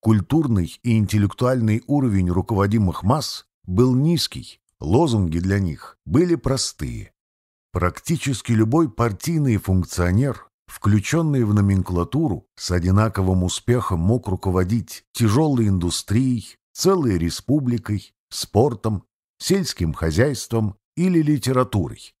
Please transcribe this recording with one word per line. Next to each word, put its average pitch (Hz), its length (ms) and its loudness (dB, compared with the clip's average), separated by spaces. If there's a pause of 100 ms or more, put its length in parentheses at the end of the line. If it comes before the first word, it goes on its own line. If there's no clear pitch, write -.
Культурный 110 800 0
и 117 160 2
интеллектуальный 107 880 0
уровень 110 440 0
руководимых 98 760 0
масс – 127 420 -2 (240)
был 120 260 4
низкий, 143 640 -2 (200)
лозунги 101 600 2
для 95 200 0
них 85 460 -6
были 165 300 2
простые. - 760 -6 (580)
Практически 120 800 -4
любой 117 380 2
партийный 120 680 -2
функционер, 92 920 0 (180)
включенный 135 760 0
в 104 100 2
номенклатуру, 98 1040 0
с - 160 -8
одинаковым 92 720 2
успехом 95 560 -2
мог 107 280 0
руководить 92 880 -2
тяжелой 120 540 2
индустрией, 101 880 -2 (160)
целой 151 460 0
республикой, 110 960 -4 (160)
спортом, 110 720 -2 (340)
сельским 165 560 -2
хозяйством 107 840 -2 (220)
или 175 240 2
литературой. 127 1000 -2